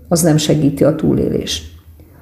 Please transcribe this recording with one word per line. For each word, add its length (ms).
az 140
nem 160
segíti 460
a 120
túlélést. 760